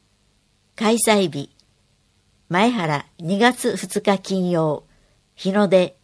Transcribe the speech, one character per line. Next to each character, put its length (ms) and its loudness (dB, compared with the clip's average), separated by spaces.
開 200 0
催 340 2
日、 200 -10
前 240 2
原 340 -4
二 200 -4
月 360 2
二 260 -6
日 180 2
金 300 -2
曜。 340 0
日 160 -4
の 160 2
出 360 2